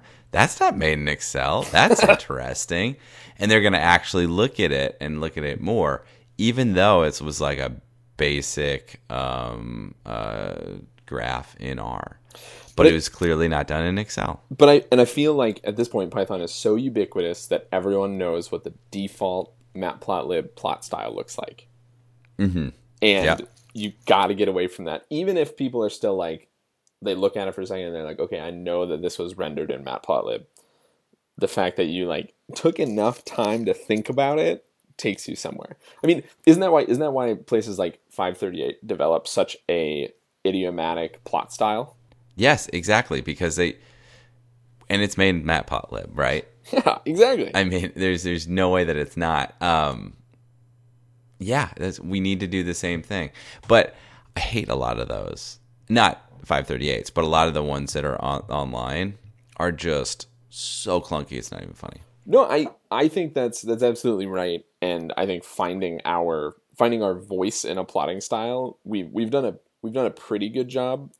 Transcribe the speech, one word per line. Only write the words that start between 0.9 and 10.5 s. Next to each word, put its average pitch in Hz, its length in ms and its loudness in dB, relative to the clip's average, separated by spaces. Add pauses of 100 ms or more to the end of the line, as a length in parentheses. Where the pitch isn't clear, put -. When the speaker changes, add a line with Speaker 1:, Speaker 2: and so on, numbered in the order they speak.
Speaker 1:
in 73 100 -4
Excel. 73 540 -2
That's 196 420 6
Speaker 2:
<laughs> - 0 -
Speaker 1:
interesting.'" 87 920 0 (420)
And 104 120 2
they're 110 120 8
gonna 98 160 4
actually 87 480 4
look 101 340 0
at 82 120 2
it 67 280 0
and 76 220 -6
look 80 160 -6
at 76 60 -4
it 69 180 -6
more, 82 420 0 (320)
even 117 380 2
though 92 280 6
it 76 200 0
was, 73 180 -6
like, 71 180 -2
a 65 140 -6 (460)
basic, 71 880 -2
um, 58 840 -8 (100)
uh, 53 520 -8 (500)